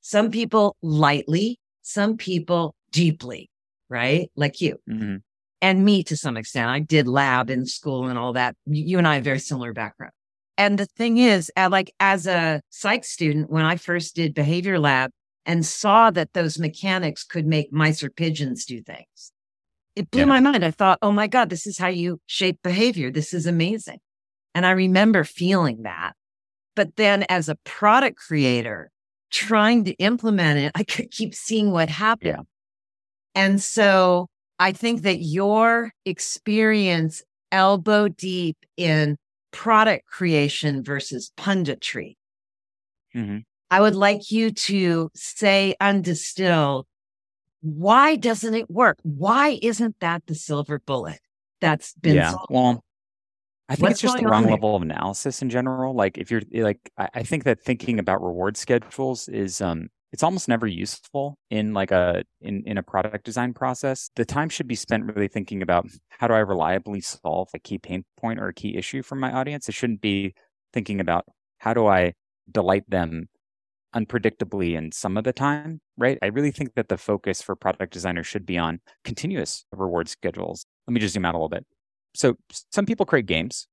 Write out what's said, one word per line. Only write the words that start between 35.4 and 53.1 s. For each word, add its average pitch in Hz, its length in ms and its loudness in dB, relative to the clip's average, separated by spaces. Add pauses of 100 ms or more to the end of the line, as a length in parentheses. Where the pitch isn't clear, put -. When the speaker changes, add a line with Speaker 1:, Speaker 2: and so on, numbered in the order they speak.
Speaker 1:
experience 196 1160 0 (300)
elbow 202 560 4
deep 180 500 -4 (180)
in 156 420 2 (340)
product 214 540 2
creation 147 800 0
versus 139 540 -8
punditry. 170 800 -4 (1000)
Speaker 2:
Mm-hmm. 104 220 -6 (320)
Speaker 1:
I 185 120 6
would 208 140 6
like 208 360 2
you 220 200 2
to 175 640 0
say 196 640 2
undistilled, 175 1080 0 (760)
why 208 540 4
doesn't 220 380 -2
it 226 160 -4
work? 208 340 4
Why 214 580 0
isn't 220 380 -2
that 170 280 -4
the 156 80 -6
silver 147 500 -4
bullet 104 340 -4 (400)
that's 156 340 0
been 156 220 2
Speaker 2:
Yeah, 82 160 4
Speaker 1:
sold? - 180 -8
Speaker 2:
well, 123 340 2 (840)